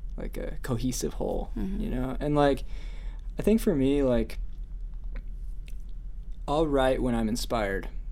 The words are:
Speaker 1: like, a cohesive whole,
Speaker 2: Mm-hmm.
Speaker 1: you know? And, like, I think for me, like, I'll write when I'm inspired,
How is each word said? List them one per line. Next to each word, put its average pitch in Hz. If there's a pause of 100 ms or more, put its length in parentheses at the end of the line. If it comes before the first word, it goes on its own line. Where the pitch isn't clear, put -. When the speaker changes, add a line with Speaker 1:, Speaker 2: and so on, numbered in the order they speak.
(180)
Speaker 1:
like, -
a -
cohesive 123
whole, -
Speaker 2:
Mm-hmm. 190
Speaker 1:
you 110
know? 127
And, 147
like, 143 (760)
I -
think 220
for 190
me, 139
like, 120 (2000)
I'll 156
write 131
when 123
I'm 110
inspired, 104 (240)